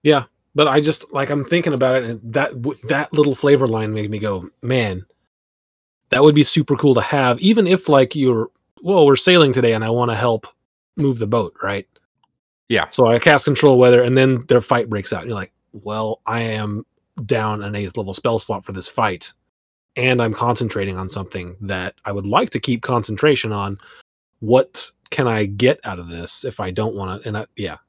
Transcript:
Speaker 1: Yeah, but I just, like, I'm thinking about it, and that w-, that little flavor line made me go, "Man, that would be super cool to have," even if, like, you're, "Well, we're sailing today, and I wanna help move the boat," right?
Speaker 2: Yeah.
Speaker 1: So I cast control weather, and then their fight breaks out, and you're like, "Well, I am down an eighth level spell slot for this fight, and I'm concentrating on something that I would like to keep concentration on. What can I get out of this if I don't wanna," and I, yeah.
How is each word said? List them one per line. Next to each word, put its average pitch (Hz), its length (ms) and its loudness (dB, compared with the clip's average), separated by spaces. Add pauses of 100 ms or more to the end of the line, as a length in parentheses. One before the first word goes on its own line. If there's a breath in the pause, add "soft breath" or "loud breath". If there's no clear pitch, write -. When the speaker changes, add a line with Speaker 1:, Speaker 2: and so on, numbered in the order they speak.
Speaker 1:
Yeah, 143 220 4 (320)
but 147 100 4
I 143 140 4
just, 151 320 -4
like, 139 180 -2
I'm 143 140 -2
thinking 170 300 -2
about 127 200 2
it, 131 100 0
and 113 280 -10
that 143 180 0 (100)
w-, 135 180 -6 (100)
that 139 240 -2
little 143 240 2
flavor 139 320 4
line 110 260 -2
made 107 160 -6
me 107 80 -6
go, 98 300 -6 (140)
"Man, 113 420 -4 (1040)
that 127 140 2
would 151 100 8
be 147 80 6
super 147 340 0
cool 139 180 2
to 117 60 4
have," 127 400 0
even 208 280 2
if, 185 200 0
like, 135 280 4
you're, 123 320 0 (340)
"Well, 175 240 4
we're 139 100 6
sailing 165 360 4
today, 120 220 2
and 110 100 -2
I 113 60 -4
wanna 120 260 0
help 113 300 -2 (500)
move 139 240 0
the 110 80 -2
boat," 107 340 -2
right? 98 240 -6 (840)
Speaker 2:
Yeah. 185 220 0
Speaker 1:
So 123 160 4
I 117 120 4
cast - 280 4
control 139 320 4
weather, 123 240 8
and 123 140 2
then 131 320 2
their 123 120 4
fight 120 300 -2
breaks 104 220 -6
out, 95 100 -6
and 120 80 -14
you're 107 80 -8
like, 95 140 -12 (200)
"Well, 107 540 -8
I 117 160 -4
am 107 420 -6 (420)
down 107 360 -2
an 101 120 -8
eighth 101 220 -8
level 98 180 -8
spell 117 240 -2
slot 101 260 -6
for - 80 -12
this 92 160 -8
fight, 104 440 -4 (640)
and 127 260 0
I'm 110 120 -2
concentrating 107 640 -4
on 92 120 -8
something 90 540 -10
that 95 320 -8 (100)
I 104 80 -8
would 101 140 -8
like 139 240 -2
to 131 100 -6
keep 117 220 -4
concentration 120 680 -2
on. 98 260 -8 (600 loud breath)
What 123 500 0 (200)
can 135 160 -2
I 110 200 -2
get 107 380 0
out 98 140 -10
of 85 100 -16
this 85 360 -6
if - 160 -10
I 92 100 -6
don't 104 240 -4
wanna," 98 300 -8
and 104 120 -6
I, 107 100 -10 (100)
yeah. 87 220 -10 (100)